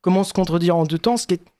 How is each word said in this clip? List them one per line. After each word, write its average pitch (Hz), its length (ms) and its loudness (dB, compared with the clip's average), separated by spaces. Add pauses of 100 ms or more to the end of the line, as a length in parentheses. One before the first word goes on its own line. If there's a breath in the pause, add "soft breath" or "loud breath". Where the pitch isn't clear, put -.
Comment 190 220 2
se 190 80 -8
contredire 170 440 0
en 165 80 2
deux 156 140 -2
temps ? 240 180 0
Ce - 100 -6
qui 180 80 0
est, 165 80 -6 (180)